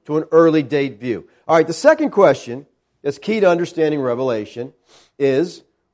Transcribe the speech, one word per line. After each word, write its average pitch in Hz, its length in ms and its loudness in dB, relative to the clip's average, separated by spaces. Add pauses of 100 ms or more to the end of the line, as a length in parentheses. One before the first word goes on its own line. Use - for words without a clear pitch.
to 151 140 -4
an 156 120 -4
early 160 320 4
date 131 380 -4
view. 113 260 -6 (220)
All 160 80 4
right, 165 100 4
the 165 60 -6
second 302 380 2
question 143 560 0 (360)
that's 139 160 -6
key 214 220 -4
to 190 80 4
understanding 165 520 -2
Revelation 123 720 -6 (460)
is, 143 440 -2 (320)